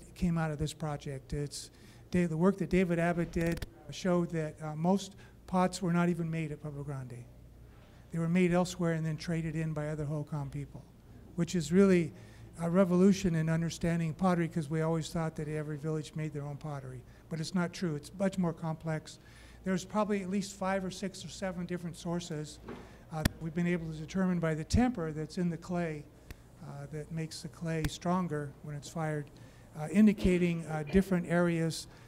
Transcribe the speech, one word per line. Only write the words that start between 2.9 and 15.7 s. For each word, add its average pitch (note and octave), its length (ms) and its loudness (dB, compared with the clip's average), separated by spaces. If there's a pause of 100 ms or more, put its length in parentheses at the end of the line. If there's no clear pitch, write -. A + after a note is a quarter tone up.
Abbott E3+ 320 0
did E3 360 0 (240)
showed F3 400 0
that, D#3 320 -4
uh, D#3 120 -6
most F3+ 420 2 (300)
pots F#3 360 2
were E3+ 100 2
not F3 160 4
even E3 220 -2
made D#3+ 220 -4
at D3 100 -10
Pueblo C#3+ 200 -8
Grande. C3 420 -8 (840)
They E3 80 -4
were E3 100 2
made F3 260 6
elsewhere F3 380 2
and D#3+ 120 0
then D#3+ 140 -2
traded E3 360 -2
in D#3+ 200 -2
by D3+ 140 -2
other D3+ 180 -4
Hohokam D3 440 -4
people, C3+ 320 -8 (540)
which E3+ 180 -2
is D#3 160 0
really F3+ 420 8 (480)
a E3 80 -2
revolution F3+ 680 6
in D#3+ 140 2
understanding E3 680 0
pottery F3 340 4
'cause D#3+ 200 -2
we D#3+ 120 0
always D#3+ 300 0
thought D#3+ 260 -2
that D3+ 120 -6
every D3+ 280 -4